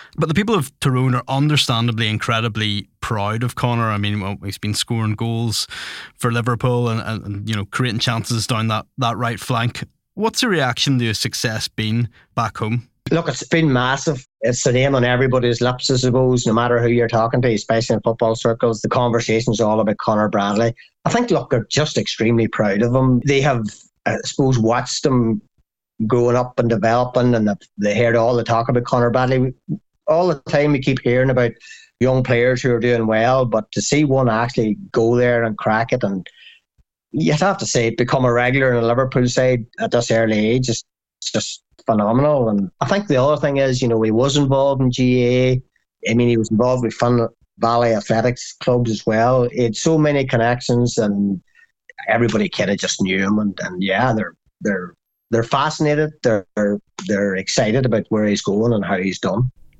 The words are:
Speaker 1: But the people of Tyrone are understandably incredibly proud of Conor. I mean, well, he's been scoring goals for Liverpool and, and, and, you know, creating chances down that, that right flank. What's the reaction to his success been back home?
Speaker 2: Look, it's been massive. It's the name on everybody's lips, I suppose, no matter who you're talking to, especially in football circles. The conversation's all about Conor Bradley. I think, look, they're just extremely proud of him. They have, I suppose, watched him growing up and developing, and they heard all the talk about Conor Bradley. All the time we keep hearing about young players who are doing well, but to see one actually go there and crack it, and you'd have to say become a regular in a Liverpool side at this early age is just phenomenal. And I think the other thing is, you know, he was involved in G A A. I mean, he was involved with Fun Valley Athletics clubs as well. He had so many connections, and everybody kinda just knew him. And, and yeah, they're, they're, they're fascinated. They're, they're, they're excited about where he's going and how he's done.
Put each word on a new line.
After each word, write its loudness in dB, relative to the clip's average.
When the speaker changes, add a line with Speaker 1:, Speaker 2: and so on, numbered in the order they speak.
Speaker 1:
But 0
the -2
people 0
of -2
Tyrone 2
are -4
understandably 0
incredibly -2
proud -4
of -4
Conor. 0
I -2
mean, -2
well, -6
he's -10
been -4
scoring -2
goals -4
for -2
Liverpool 0
and, -2
and, -8
and, -8
you -2
know, -4
creating -4
chances -2
down -2
that, -4
that 0
right -4
flank. -2
What's -2
the 0
reaction 0
to 0
his -2
success -4
been -2
back -4
home? -4
Speaker 2:
Look, 0
it's -8
been 2
massive. -2
It's -2
the 2
name 2
on 2
everybody's 2
lips, -2
I 2
suppose, 2
no 2
matter 2
who 2
you're 2
talking 0
to, 2
especially 0
in 0
football 0
circles. 0
The -2
conversation's 0
all 2
about 0
Conor 0
Bradley. 0
I 0
think, 0
look, 0
they're 0
just -2
extremely 0
proud 0
of 0
him. 4
They 2
have, 0
I 0
suppose, 0
watched 0
him 0
growing 2
up -4
and 0
developing, 2
and 2
they -2
heard 2
all 2
the 0
talk 0
about 0
Conor 2
Bradley. 0
All 2
the -2
time 2
we 0
keep 0
hearing 2
about 2
young 2
players 2
who 2
are 0
doing 2
well, 2
but -2
to -4
see 2
one 2
actually -2
go 2
there 2
and -4
crack -2
it, 0
and -4
you'd 0
have 0
to -8
say 0
become 0
a 2
regular 2
in 2
a 0
Liverpool 2
side 2
at -2
this 0
early 2
age 2
is -4
just -6
phenomenal. 2
And -2
I -2
think 0
the 2
other 2
thing 0
is, 0
you 2
know, 2
he 2
was 2
involved 2
in 2
G 2
A 2
A. -2
I 0
mean, 4
he 4
was 0
involved 2
with -2
Fun 2
Valley 2
Athletics -2
clubs 0
as -6
well. 2
He -2
had 0
so 2
many 2
connections, 0
and 0
everybody 0
kinda -2
just -6
knew 0
him. 0
And, -4
and -6
yeah, 0
they're, -4
they're, -4
they're 2
fascinated. 0
They're, 0
they're, -2
they're -2
excited 0
about 0
where 0
he's 0
going 0
and -2
how -2
he's -4
done. -2